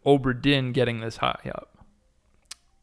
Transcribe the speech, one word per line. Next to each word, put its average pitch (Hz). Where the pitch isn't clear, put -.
Obra 131
Dinn 135
getting 120
this 113
high -
up? -